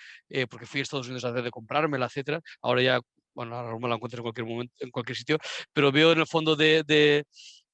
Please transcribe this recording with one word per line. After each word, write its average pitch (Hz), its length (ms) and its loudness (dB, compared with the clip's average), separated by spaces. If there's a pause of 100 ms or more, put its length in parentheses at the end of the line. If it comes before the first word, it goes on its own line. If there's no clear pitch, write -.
(280)
eh, 131 180 -2
porque 117 200 -16
fui - 140 -4
a - 20 -4
Estados 131 240 -6
Unidos 123 180 -8
a 123 60 -2
hacer 120 140 -4
de 117 60 -4
comprármela, 131 560 -2
etcétera. 147 360 -6 (180)
Ahora 123 220 2
ya, 127 180 4 (320)
bueno, 117 200 -10
la 120 180 -8
Rumba 113 180 -6
la 117 60 0
encuentras 117 240 -8
en 117 60 -12
cualquier 117 220 -6
momento, 120 340 -8
en 127 100 -10
cualquier 123 260 -6
sitio, 147 220 -2 (340)
pero 143 180 4
veo 156 220 6
en 160 60 4
el 160 80 2
fondo 156 300 0
de, 156 280 4
de, 147 400 4 (500)